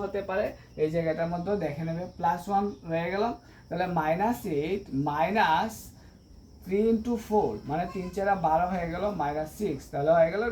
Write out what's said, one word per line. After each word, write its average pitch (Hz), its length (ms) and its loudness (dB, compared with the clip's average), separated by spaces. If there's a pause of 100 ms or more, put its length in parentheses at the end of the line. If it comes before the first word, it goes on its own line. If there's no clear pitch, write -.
হতে 196 260 -4
পারে, 196 160 0 (380)
এই 156 100 2
জায়গাটার 165 400 0
মধ্যেও 175 220 0 (100)
দেখে 147 220 -4
নেবে। 165 160 -4 (140)
প্লাস 175 320 0
ওয়ান 202 140 2 (280)
রয়ে 170 220 0
গেল, 208 100 0 (440)
তাহলে 175 180 -2 (140)
minus 185 400 2 (220)
eight 190 220 -2 (260)
minus 180 640 2 (880)
three 202 300 2
into 226 200 0 (140)
four, 196 240 2 (180)
মানে 175 140 0 (100)
তিন 180 120 -6 (100)
চারা 196 200 2 (120)
বারো 165 260 4
হয়ে 175 200 -2
গেল, 180 100 -4 (180)
minus 151 280 -2 (100)
six, 170 180 -2 (140)
তাহলে 147 260 2
হয়ে 165 160 6
গেল 208 180 -2